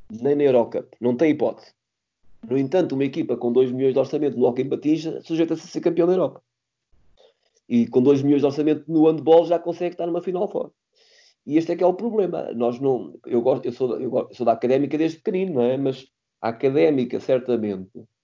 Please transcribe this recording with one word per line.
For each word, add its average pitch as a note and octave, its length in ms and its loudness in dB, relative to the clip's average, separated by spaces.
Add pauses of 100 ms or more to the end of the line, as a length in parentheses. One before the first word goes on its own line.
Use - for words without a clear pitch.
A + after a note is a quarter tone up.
(100)
nem A#2+ 240 -2
na D3 80 2
Eurocup. B2 580 2
Não A#2+ 160 0
tem D#3 140 4
hipótese. A2+ 420 -4 (720)
No B2 120 0
entanto, C#3 360 0
uma C3+ 100 0
equipa C#3 340 -4
com B2 120 -2
dois B2+ 220 2
milhões C3 220 0
de C3+ 40 2
orçamento C3+ 400 -2
no B2 60 4
hóquei B2 200 0
em C#3 40 -6
patins D3+ 360 -2 (200)
sujeita-se D#3+ 400 -2
a - 20 -20
ser - 140 -8
campeão E3+ 260 0
da F3+ 60 2
Europa. E3+ 300 -2 (1200)
E A#2+ 200 2
com B2+ 160 2
dois C#3 200 4
milhões C#3+ 200 2
de C#3+ 40 2
orçamento D3 400 0
no D#3+ 240 4
handball D#3+ 360 6
já E3+ 120 0
consegue F3 360 -6
estar E3+ 120 -6
numa E3+ 160 -4
final F3+ 240 -4
fora. - 240 -8 (760)
E C#3+ 100 -2
este E3 160 0
é F3 40 -2
que F3 80 0
é - 20 4
o F3+ 80 2
problema. F#3+ 600 -4
Nós A#2+ 260 -2
não, B2 340 -2 (100)
eu A#2+ 160 0
gosto, C3 240 0
eu B2 80 -4
sou B2+ 160 -4
da, A#2 140 -4
eu B2 80 -6
go-, B2 180 -2
eu - 60 -20
sou B2 100 -8
da A#2 80 4
Académica C#3 460 0
desde D#3+ 200 -2
pequenino, F#3 360 -4
não B2 80 0
é? B2+ 140 2
Mas C3+ 320 -4 (340)
a A2 60 -4
Académica, C3+ 720 0
certamente, A2 840 -4 (220)